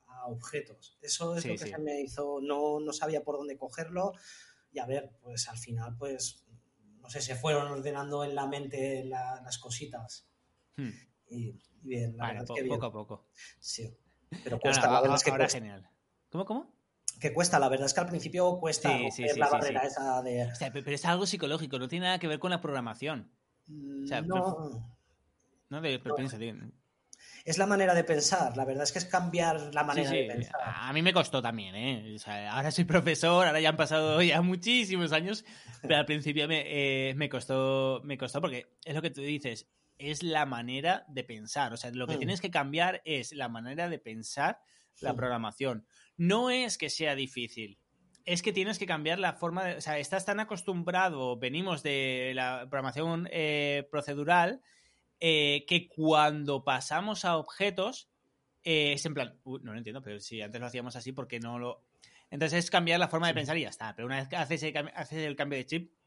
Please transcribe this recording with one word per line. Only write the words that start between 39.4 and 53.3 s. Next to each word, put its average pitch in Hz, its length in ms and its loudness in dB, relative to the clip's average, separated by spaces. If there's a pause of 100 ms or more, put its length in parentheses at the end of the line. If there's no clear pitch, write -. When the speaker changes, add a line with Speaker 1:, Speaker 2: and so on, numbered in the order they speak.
Speaker 2:
es 147 260 -6
la 156 220 2
manera 131 640 -2
de 131 160 -6
pensar. 113 480 -4
O 117 60 -8
sea, 123 140 -8
lo 123 140 -4
que 156 120 -2
Speaker 1:
Mm. - 20 -2
Speaker 2:
tienes 175 220 -2
que 185 100 -4
cambiar 160 540 2
es 139 260 -2
la 139 160 -4
manera 127 400 -6
de 160 100 -4
pensar 117 600 -2 (400)
la 131 140 -2
Speaker 1:
Mm. - 20 -6
Speaker 2:
programación. 120 720 -2 (320)
No 214 300 4
es 247 300 0
que 151 100 -2
sea 151 240 0
difícil, 120 640 -6 (480)
es 175 160 0
que 214 100 0
tienes 190 280 0
que 196 80 -6
cambiar 165 320 -2
la 170 140 0
forma 170 320 -4
de, 175 100 -4
o - 60 -10
sea, 151 180 -4
estás 185 260 -2
tan 208 140 0
acostumbrado, 180 960 0
venimos 147 460 -2
de 131 500 0
la 127 280 -2
programación, 143 680 -2